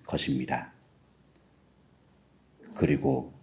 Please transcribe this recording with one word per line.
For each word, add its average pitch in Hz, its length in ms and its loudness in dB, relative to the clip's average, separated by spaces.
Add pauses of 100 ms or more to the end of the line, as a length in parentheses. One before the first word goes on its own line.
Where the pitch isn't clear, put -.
것입니다. - 680 -2 (2000)
그리고 - 680 2